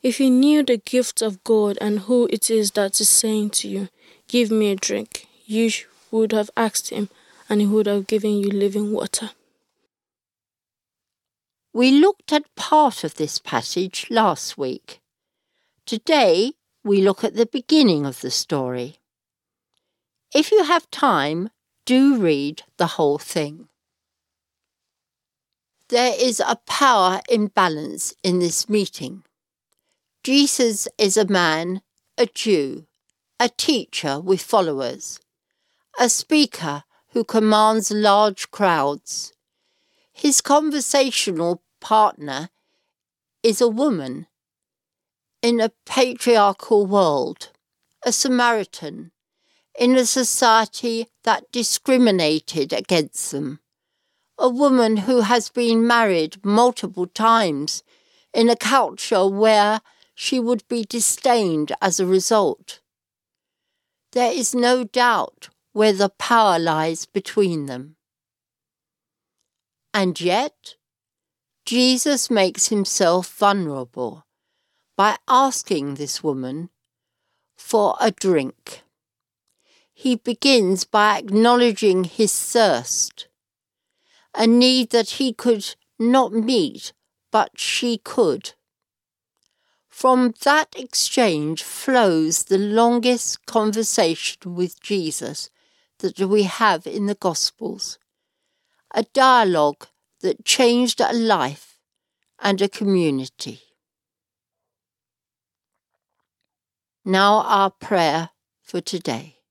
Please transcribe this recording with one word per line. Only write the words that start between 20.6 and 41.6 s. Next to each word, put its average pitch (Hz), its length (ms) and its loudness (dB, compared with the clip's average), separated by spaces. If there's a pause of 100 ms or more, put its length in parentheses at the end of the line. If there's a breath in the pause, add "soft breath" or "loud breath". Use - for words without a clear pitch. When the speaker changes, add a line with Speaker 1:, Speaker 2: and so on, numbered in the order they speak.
Speaker 2:
have 330 260 -2
time, 170 580 0 (360)
do 262 320 4
read 151 480 -2 (100)
the 170 220 -2
whole 147 200 0
thing. 151 520 -10 (2250)
There 240 320 2
is 247 220 0
a - 240 -2
power 196 640 2
imbalance 185 840 -2 (100)
in 180 160 0
this 170 280 -2
meeting. 190 560 -4 (1000)
Jesus 262 760 0
is 202 180 2
a 208 160 2
man, 175 500 0 (360)
a 240 80 2
Jew, 160 600 -4 (520)
a 247 100 0
teacher 156 720 -4
with 190 220 0
followers, 143 800 -4 (800)
a 247 100 2
speaker 170 760 -2 (260)
who 226 140 -4
commands 214 680 2
large 208 580 2
crowds. 156 840 -2 (800)
His - 300 0
conversational 269 1200 0 (160)